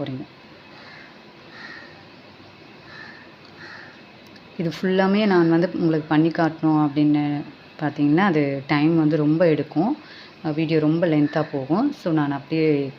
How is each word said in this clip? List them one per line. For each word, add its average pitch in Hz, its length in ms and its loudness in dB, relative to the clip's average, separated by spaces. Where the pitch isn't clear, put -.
போறீங்க. 135 240 -10
இது 165 140 -4
ஃபுல்லாமே 190 440 2
நான் 175 240 4
வந்து 170 240 2
உங்களுக்கு 160 340 0
பண்ணி 156 200 4
காட்டணும் 156 560 0
அப்படின்னு 147 580 0
பார்த்தீங்கன்னா, 147 440 2
அது 143 420 0
டைம் 151 320 2
வந்து 156 180 2
ரொம்ப 156 320 2
எடுக்கும். 156 500 0
அ, 160 60 -4
வீடியோ 156 300 0
ரொம்ப 160 260 2
லென்த்தா 151 460 0
போகும். 160 400 -2
So, 175 200 -6
நான் 147 200 0
அப்படியே 143 680 -2